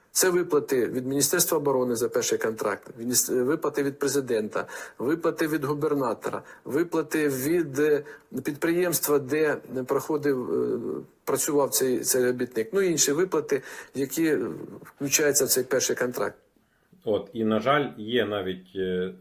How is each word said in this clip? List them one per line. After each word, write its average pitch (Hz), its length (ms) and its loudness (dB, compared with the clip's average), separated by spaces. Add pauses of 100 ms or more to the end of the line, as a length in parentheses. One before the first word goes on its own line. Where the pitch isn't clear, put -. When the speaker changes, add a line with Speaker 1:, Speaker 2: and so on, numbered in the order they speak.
(100)
Speaker 1:
це 190 200 4
виплати 151 560 2
від 123 200 -4
Міністерства 143 520 2
оборони 127 380 2
за 117 120 0
перший 113 300 0
контракт, 107 600 -4
мініс-, 123 460 0
виплати 143 380 0
від 139 160 -4
президента, 123 680 -2 (320)
виплати 160 500 0
від 151 160 -2
губернатора, 139 800 -2 (220)
виплати 156 640 0
від, 139 500 0
е, 147 260 2 (400)
підприємства, 165 760 0
де 139 380 2 (300)
проходив, 139 640 0
е, - 260 0 (460)
працював 139 460 2
цей, 127 300 2
цей 127 240 2
робітник, 123 480 -2
ну 196 80 2
і 185 100 2
інші 147 220 2
виплати, 151 500 0 (320)
які 139 440 0 (440)
включаються 139 640 2
в 131 40 2
цей 127 160 2
перший 123 320 0
контракт. 120 400 -2 (680)
Speaker 2:
От, 104 260 0
і, 113 120 -2
на 107 160 4
жаль, 135 360 4
є 110 300 0
навіть, 95 500 -4
е, 92 440 -2